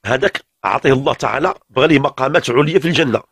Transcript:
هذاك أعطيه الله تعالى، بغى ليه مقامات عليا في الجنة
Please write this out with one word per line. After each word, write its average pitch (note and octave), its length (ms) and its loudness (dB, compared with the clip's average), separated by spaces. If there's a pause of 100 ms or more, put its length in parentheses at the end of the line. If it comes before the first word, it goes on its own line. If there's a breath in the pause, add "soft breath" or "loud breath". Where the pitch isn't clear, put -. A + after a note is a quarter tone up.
هذاك C3 380 -2 (200)
أعطيه B2+ 280 0
الله C3+ 220 0
تعالى، B2+ 400 -2 (160)
بغى C3 160 0
ليه D3+ 120 4
مقامات C#3 520 -2
عليا D3+ 280 2
في D#3 100 0
الجنة C#3+ 420 0